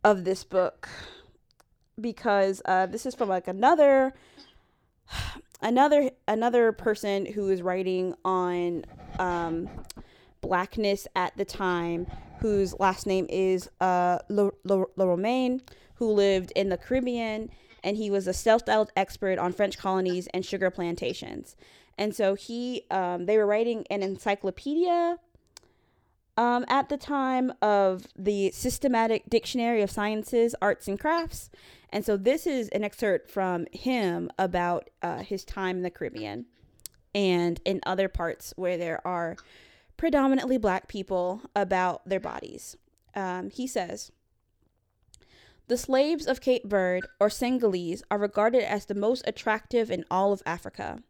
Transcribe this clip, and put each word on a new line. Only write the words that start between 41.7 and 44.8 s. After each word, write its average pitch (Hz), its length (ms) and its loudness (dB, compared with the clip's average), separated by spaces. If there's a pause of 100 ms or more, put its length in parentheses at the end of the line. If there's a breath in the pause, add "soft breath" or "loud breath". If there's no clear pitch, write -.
their 190 100 0
bodies. - 580 -10 (380)
Um, 185 360 -6
he 254 180 -8
says, 196 420 -6 (1600 soft breath)